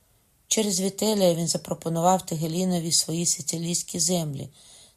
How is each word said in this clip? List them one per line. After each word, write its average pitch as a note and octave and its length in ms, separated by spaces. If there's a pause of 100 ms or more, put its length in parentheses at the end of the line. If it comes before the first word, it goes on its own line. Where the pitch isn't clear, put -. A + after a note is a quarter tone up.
(480)
Через G3+ 320
Вітелія G3 540
він E3 140
запропонував E3+ 800
Тигелінові E3 640
свої E3 340
сицилійські E3+ 760
землі E3 480 (480)